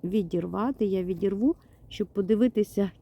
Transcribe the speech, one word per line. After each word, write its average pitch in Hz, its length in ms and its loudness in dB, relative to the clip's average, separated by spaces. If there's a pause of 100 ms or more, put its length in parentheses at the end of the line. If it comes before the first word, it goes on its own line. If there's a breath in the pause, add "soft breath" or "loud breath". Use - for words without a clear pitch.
відірвати, 185 800 -2
я 190 180 0
відірву, 196 520 0 (340 soft breath)
щоб - 180 -4
подивитися. 208 840 2 (100)